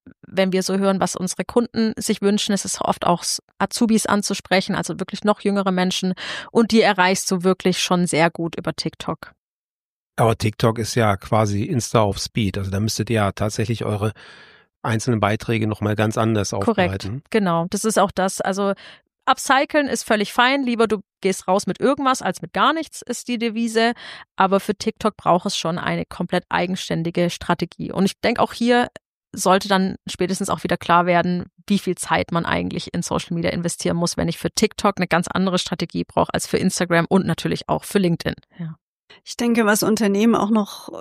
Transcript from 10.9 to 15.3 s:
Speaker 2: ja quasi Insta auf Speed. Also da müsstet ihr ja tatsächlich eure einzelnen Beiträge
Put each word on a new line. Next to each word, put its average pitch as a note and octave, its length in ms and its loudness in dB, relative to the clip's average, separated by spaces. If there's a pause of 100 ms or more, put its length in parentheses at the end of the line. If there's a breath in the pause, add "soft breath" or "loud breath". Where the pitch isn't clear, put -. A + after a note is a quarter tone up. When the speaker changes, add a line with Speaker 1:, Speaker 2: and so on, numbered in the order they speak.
Speaker 2:
ja G#2 220 4
quasi G#2+ 480 0
Insta B2 360 0
auf G2+ 180 2
Speed. - 400 -2
Also G2 120 -4
da G2 100 -2
müsstet G#2+ 300 -2
ihr A2+ 60 2
ja G2+ 160 2
tatsächlich A2 520 -4
eure G#2+ 280 -2 (680 loud breath)
einzelnen A2+ 380 0
Beiträge G#2+ 460 0